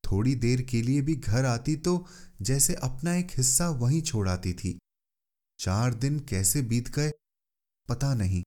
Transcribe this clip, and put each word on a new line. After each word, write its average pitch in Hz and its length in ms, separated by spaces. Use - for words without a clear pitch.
थोड़ी 110 240
देर 120 280
के 117 200
लिए 139 200
भी 156 120
घर 127 300
आती 131 320
तो 180 300
जैसे 135 320
अपना 135 400
एक 180 160
हिस्सा 151 380
वहीं 143 340
छोड़ 101 260
आती 90 240
थी। 90 260
चार 113 360
दिन 139 260
कैसे 127 420
बीत 120 260
गए, 147 240
पता 131 260
नहीं। 92 320